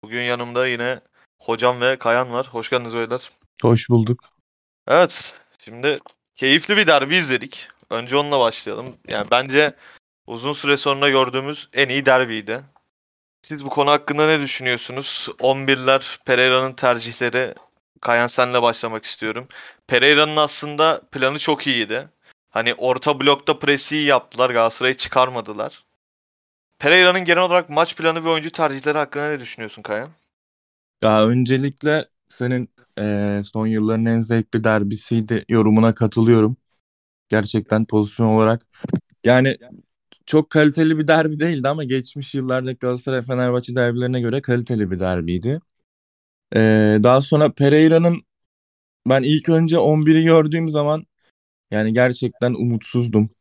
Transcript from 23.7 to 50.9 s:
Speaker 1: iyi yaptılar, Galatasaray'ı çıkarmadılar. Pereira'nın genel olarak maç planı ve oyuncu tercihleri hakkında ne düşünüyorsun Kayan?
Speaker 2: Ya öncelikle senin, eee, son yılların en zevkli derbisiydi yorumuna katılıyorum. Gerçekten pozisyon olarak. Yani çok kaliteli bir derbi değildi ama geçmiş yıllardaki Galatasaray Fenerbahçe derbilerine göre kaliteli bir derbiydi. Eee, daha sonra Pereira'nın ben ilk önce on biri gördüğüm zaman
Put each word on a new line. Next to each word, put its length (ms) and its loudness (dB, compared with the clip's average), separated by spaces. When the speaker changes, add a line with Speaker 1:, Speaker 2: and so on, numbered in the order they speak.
Speaker 1:
iyi 100 -2
yaptılar, 440 0
Galatasaray'ı 460 0
çıkarmadılar. 920 -4
Pereira'nın 460 4
genel 180 2
olarak 280 0
maç 260 -2
planı 280 -2
ve 40 -2
oyuncu 220 -2
tercihleri 480 -2
hakkında 320 -4
ne 100 -6
düşünüyorsun 420 -14
Kayan? 260 -6
Speaker 2:
Ya 240 4
öncelikle 840 0
senin, 420 -4
eee, 460 -2
son 220 -6
yılların 400 0
en 140 2
zevkli 440 -2
derbisiydi 840 0
yorumuna 460 4
katılıyorum. 600 2
Gerçekten 560 0
pozisyon 420 0
olarak. 400 2
Yani 340 4
çok 240 2
kaliteli 480 2
bir 100 -2
derbi 320 2
değildi 280 -2
ama 160 -4
geçmiş 500 -8
yıllardaki 440 -4
Galatasaray 440 -4
Fenerbahçe 520 -2
derbilerine 460 0
göre 220 -2
kaliteli 480 -2
bir 80 -4
derbiydi. 600 -4
Eee, 480 4
daha 180 6
sonra 320 2
Pereira'nın 680 4
ben 160 4
ilk 260 0
önce 300 2
on 280 2
biri 180 4
gördüğüm 460 2
zaman 360 -2